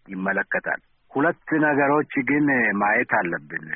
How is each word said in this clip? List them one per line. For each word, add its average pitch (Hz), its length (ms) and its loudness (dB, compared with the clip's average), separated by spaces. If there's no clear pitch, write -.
ይመለከታል። 95 760 -4
ሁለት 160 380 -2
ነገሮች 147 540 2
ግን 143 240 2
ማየት 107 380 0
አለብን። 80 520 -4